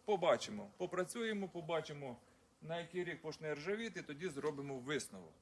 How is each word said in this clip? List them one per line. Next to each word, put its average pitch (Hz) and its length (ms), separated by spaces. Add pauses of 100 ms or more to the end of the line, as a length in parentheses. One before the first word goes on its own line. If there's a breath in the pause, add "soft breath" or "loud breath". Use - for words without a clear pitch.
Побачимо, 175 720
попрацюємо, 196 720
побачимо, 156 680 (460 soft breath)
на 165 180
який 175 240
рік 160 180
почне 156 320
ржавіти, 196 480
тоді 151 260
зробимо 139 500
висновок. 110 640